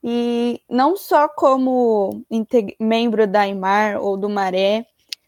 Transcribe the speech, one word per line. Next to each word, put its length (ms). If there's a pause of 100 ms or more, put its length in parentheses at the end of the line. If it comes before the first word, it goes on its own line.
E 640
não 280
só 320
como 1040
integ-, 480
membro 480
da 200
imar 540
ou 160
do 120
Maré, 580 (420)